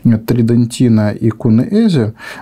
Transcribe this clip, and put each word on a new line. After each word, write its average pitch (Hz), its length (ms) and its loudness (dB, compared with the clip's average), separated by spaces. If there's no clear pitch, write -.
Тридентино 117 1080 0
и - 160 -4
Кунеэзе, 123 840 0